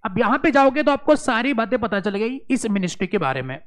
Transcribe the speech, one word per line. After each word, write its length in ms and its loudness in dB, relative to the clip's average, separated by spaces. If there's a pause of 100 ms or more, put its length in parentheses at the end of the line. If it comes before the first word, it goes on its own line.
अब 120 -4
यहां 200 2
पे 120 2
जाओगे 320 4
तो 100 4
आपको 240 2
सारी 380 -2
बातें 240 -2
पता 220 -2
चल 160 -4
गई 200 -4
इस 300 -4
ministry 400 -2
के 120 -2
बारे 240 -2
में। 240 -10